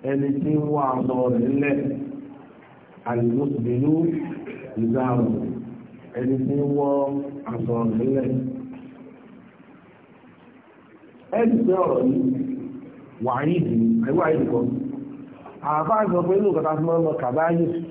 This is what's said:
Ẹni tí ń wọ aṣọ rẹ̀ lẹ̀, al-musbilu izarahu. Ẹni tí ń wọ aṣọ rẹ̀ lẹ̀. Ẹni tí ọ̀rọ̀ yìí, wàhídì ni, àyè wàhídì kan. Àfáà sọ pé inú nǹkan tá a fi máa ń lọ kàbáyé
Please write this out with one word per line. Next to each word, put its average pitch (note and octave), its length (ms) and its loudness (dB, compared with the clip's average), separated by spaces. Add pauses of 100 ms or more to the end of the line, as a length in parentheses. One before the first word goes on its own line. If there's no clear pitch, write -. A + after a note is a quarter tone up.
Ẹni C#3 300 0
tí C#3+ 200 0
ń D3+ 100 4
wọ D3 220 0
aṣọ B2+ 340 0 (120)
rẹ̀ A#2+ 240 2
lẹ̀, C#3+ 240 2 (1300)
al-musbilu B2 920 0 (800)
izarahu. A#2+ 520 2 (840)
Ẹni B2+ 280 0
tí C3 160 0
ń C#3+ 100 0
wọ C#3+ 240 0 (540)
aṣọ A#2 320 -4 (140)
rẹ̀ A2+ 200 2
lẹ̀. C3+ 200 0 (3000)
Ẹni A3+ 280 2
tí F#3 140 4
ọ̀rọ̀ D#3 280 2
yìí, B2+ 200 2 (1000)
wàhídì C3 560 0
ni, A2+ 100 4 (140)
àyè A#2 120 0
wàhídì D#3 340 4
kan. A#2 200 0 (920)
Àfáà D#3 460 2
sọ F3 160 2
pé E3+ 120 2
inú G3+ 160 4
nǹkan D3+ 140 0
tá D#3 60 2
a D#3 60 0
fi D3+ 80 0
máa E3 140 2
ń E3 60 4
lọ D#3 80 2
kàbáyé D#3+ 540 2 (240)